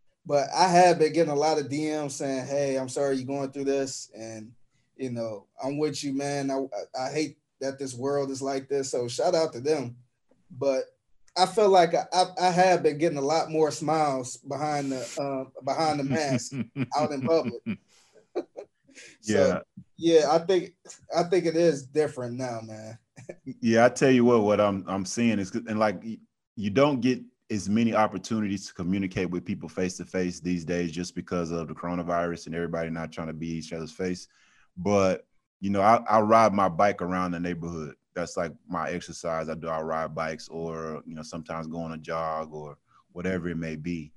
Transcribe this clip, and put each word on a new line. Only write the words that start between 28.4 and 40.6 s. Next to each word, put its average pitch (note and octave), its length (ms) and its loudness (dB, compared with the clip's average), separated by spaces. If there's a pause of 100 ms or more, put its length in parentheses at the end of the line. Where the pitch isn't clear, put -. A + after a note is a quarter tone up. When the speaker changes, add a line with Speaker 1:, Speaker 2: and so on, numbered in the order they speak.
Speaker 3:
to - 60 -18
communicate F#2 560 -2
with F2 160 -6
people F2+ 240 -8
face F#2 280 -4
to F2+ 80 -10
face F2+ 340 -4
these F2 260 -4
days F2 260 -2
just F2 240 -8
because E2+ 360 -6
of E2 160 -6
the D#2 80 -12
coronavirus E2+ 720 -4
and D#2+ 80 -10
everybody E2 340 -4
not E2 220 -8
trying E2 160 -10
to D#2+ 60 -10
be D#2+ 160 -10
each D#2+ 240 -8
other's D#2+ 180 -10
face. F#2 360 -6 (500)
But, G3 500 2 (320)
you G3 100 -4
know, G3 120 2
I, A#2 160 8 (120)
I G#2+ 120 6
ride G#2+ 320 6
my G2 160 4
bike F#2+ 320 2
around F#2 300 -2
the E2+ 80 -4
neighborhood. E2+ 560 -6 (200)
That's, F2 220 -6
like, E2+ 160 -4 (140)
my E2 220 -4
exercise. E2 600 -6
I D#2+ 60 -6
do, E2 120 -10
I D#2+ 140 -4
ride D#2+ 340 -4
bikes D#2+ 320 -6
or, D#2+ 580 -8